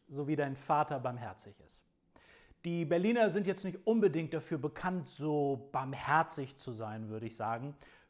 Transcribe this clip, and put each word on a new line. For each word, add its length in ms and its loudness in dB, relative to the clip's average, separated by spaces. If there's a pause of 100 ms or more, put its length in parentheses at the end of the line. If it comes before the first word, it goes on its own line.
so 180 -6
wie 80 0
dein 200 0
Vater 440 2
barmherzig 640 -8
ist." 220 -20 (800)
Die 200 0
Berliner 440 4
sind 160 0
jetzt 200 -2
nicht 200 -6
unbedingt 480 4
dafür 240 -2
bekannt, 500 -4
so 640 0
barmherzig 840 0
zu 140 -10
sein, 380 -8
würde 180 -6
ich 80 -10
sagen. 400 -4 (340)